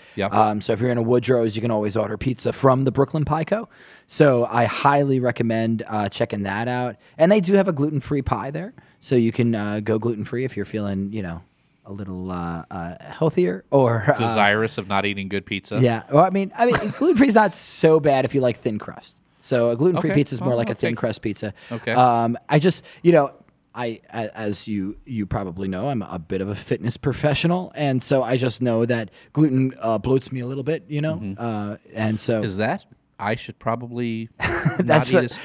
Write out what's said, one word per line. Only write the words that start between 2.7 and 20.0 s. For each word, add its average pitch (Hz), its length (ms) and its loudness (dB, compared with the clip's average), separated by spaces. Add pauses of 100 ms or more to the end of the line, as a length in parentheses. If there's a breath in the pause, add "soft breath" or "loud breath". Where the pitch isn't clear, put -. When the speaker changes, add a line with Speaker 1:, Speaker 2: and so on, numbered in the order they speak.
Speaker 2:
the 135 80 0
Brooklyn 143 320 0
Pie 160 180 -2
Co. 214 260 -2 (380 soft breath)
So 127 420 4
I 117 180 2
highly 143 520 2
recommend, 113 680 0
uh, 104 200 -2
checking 107 360 -2
that 104 240 -4
out. 123 260 -4 (240 soft breath)
And 165 140 6
they 214 80 4
do 185 140 2
have 196 120 4
a 185 60 0
gluten-free 147 500 -2
pie 131 300 -4
there, 180 200 -8 (280 soft breath)
so - 160 0
you 113 160 4
can, 120 240 0
uh, 104 260 -2
go 113 160 0
gluten-free 117 460 -4
if 127 120 -8
you're 101 100 -4
feeling, 98 460 -4
you 107 100 -6
know, 85 200 -8 (420)
a 98 80 -16
little, 92 380 -10
uh, 85 400 -8
uh, 87 300 -10
healthier 180 720 -2
or, 117 320 4 (100)
uh, - 20 -2
Speaker 1:
Desirous 110 600 2
of 95 80 -6
not 98 200 -2
eating 98 220 -4
good 98 160 -4
pizza. 104 360 -4
Speaker 2:
Yeah. 117 320 2
Well, 156 120 8
I 185 60 2
mean, 196 260 -2
I 233 100 2
mean, 247 100 4
<laughs> - 220 -6
gluten-free 277 280 4
is 220 80 4
not 214 220 4
so - 420 4
bad 139 260 4
if 131 80 -4
you 139 80 0
like 123 200 2
thin 107 180 -2
crust. - 380 -16 (240)
So 120 300 0
a 117 60 0
gluten-free 165 340 2